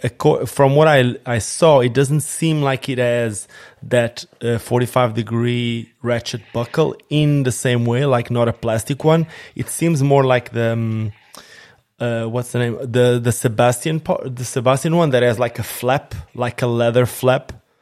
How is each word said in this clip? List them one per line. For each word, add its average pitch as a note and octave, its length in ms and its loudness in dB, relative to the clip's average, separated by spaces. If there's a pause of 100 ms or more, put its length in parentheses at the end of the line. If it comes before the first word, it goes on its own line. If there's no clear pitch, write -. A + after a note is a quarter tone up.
acco-, C3+ 480 0
from C#3 260 2
what D#3 120 6
I, B2+ 280 4 (100)
I A#2+ 140 -2
saw, D3 420 4
it B2 120 0
doesn't C#3 280 2
seem D#3+ 420 -2
like C3+ 260 -2
it B2 80 -4
has A#2+ 500 -2 (360)
that, A#2 420 -2 (160)
uh, A#2 160 -2
forty-five B2 560 0
degree A#2 800 -4 (100)
ratchet A#2 400 -4 (120)
buckle A#2+ 420 -2 (140)
in D3 340 2
the B2 80 0
same A#2+ 340 0
way, A#2+ 200 0
like, B2 260 0
not A#2+ 160 2
a A2+ 60 -2
plastic A2+ 500 -4
one. D#3+ 240 4 (280)
It - 140 -8
seems D#3+ 320 0
more C#3 220 4
like B2+ 300 0
the, A#2 200 0
um, A2 380 -4 (880)
uh, A#2 260 -4
what's A#2+ 260 -6
the B2 80 -2
name? A#2+ 220 -2
The, B2 400 2
the A#2+ 100 0
Sebastian B2 680 0
pa-, - 240 -4
the B2 220 -8
Sebastian C3+ 500 0
one E3 160 4
that B2 120 4
has, A#2+ 160 2
like, A#2+ 200 -4
a G#2+ 40 -4
flap, - 520 -4 (180)
like A#2+ 280 -6
a B2 60 0
leather A#2 380 2
flap B2+ 480 0 (280)